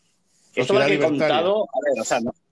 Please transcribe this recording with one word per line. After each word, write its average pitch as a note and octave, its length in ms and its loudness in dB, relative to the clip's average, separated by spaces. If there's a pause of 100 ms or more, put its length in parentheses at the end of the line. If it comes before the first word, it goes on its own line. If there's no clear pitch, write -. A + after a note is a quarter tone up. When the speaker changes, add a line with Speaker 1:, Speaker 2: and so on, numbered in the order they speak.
(540)
Speaker 1:
esto B2+ 200 0
Speaker 2:
Sociedad G3+ 80 4
Speaker 1:
vale - 40 2
que - 80 2
he D3 160 2
Speaker 2:
libertaria. D3 260 0
Speaker 1:
contado, F#3+ 280 0
a - 200 -10
ver, B2 180 -2
o - 40 -8
sea, C3 140 0
no, A#2+ 160 -6 (160)